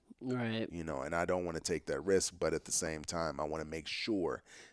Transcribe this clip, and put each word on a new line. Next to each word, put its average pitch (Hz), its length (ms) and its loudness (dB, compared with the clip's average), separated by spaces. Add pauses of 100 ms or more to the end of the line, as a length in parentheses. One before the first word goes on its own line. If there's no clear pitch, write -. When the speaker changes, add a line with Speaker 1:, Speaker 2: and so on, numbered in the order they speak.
(200)
Speaker 1:
Right. 117 520 -2
Speaker 2:
You 82 120 -4
know, 73 180 -2
and 78 140 -2
I 85 80 4
don't 90 200 2
wanna 82 160 -2
take 80 260 -2
that 69 140 0
risk, 92 380 6
but 80 160 2
at 78 100 -2
the - 80 -10
same 80 300 0
time, 80 380 -2
I 76 40 0
wanna 78 200 -2
make 78 240 -6
sure 87 540 0 (300)